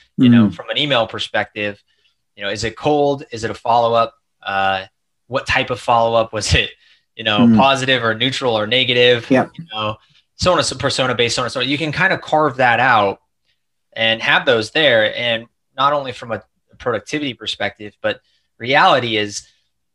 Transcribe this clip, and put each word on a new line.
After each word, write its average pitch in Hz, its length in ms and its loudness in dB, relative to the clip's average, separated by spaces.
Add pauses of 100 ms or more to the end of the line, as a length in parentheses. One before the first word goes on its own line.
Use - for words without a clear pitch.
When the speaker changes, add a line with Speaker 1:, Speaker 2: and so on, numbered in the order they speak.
(160)
Speaker 1:
you 131 120 4
know, 117 200 6
Speaker 2:
Mm. 85 60 -6
Speaker 1:
from - 160 -16
an 123 80 -4
email 135 280 0
perspective? 104 760 -6 (540)
You 101 80 -12
know, 101 60 -4
is 107 140 -6
it 113 120 -6
cold? 143 540 0
Is 117 140 -10
it 110 60 -4
a 101 40 -8
follow-up? 117 600 0 (280)
Uh, 95 440 -2 (400)
what 131 200 -6
type 135 240 -2
of 120 80 -4
follow-up? 117 540 2
Was 107 220 -2
it, 110 160 0 (460)
you 113 80 -12
know, 107 160 0
Speaker 2:
Mm. 117 160 6
Speaker 1:
positive 131 460 2
or 113 120 0
neutral 123 440 -2
or 107 80 -2
negative? 123 640 2
Speaker 2:
Yeah. 127 180 2 (100)
Speaker 1:
You 82 140 -16
know, 107 240 -6 (400)
so 180 160 0
on 165 60 2
and 131 80 0
so, 135 100 -8
persona 127 380 -2
based, 117 220 0
so 131 60 -2
on 123 40 -2
and 110 60 -8
so 131 80 -6
on. 127 80 -4
You 143 80 -2
can 151 160 -4
kind 180 220 0
of - 80 -8
carve 151 340 0
that 120 240 2
out 110 400 2 (720)
and 113 300 -2
have 160 240 2
those 113 240 2
there. 117 440 2
And 117 320 -4 (300)
not 139 160 2
only 135 200 -4
from 117 200 -10
a 107 100 -8 (360)
productivity 131 560 -6
perspective, 104 640 -10
but 107 200 -4 (360)
reality 127 640 2
is 104 280 -6 (480)